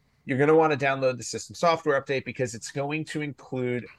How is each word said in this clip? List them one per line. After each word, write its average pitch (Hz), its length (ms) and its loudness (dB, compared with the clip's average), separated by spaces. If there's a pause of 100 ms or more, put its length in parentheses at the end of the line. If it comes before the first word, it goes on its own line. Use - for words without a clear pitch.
(280)
you're 135 120 0
gonna 147 160 6
wanna 156 220 6
download 135 400 0
the 117 60 -12
system - 320 -10
software 156 460 2
update 135 240 -4
because 120 300 -4
it's - 160 -14
going 147 340 -4
to 151 160 -6
include 127 640 -6 (140)